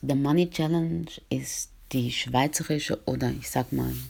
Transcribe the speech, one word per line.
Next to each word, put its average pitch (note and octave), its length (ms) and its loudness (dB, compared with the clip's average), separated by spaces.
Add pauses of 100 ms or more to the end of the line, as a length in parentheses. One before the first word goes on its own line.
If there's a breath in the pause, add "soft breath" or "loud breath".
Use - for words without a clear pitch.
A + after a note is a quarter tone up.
Der C3+ 160 0
Money D3+ 320 4
Challenge E3 600 0 (180)
ist - 440 -4 (200)
die B2 180 2
schweizerische D3 920 0
oder B2+ 260 0
ich - 200 -6
sag B2+ 200 0
mal B2+ 220 0 (180)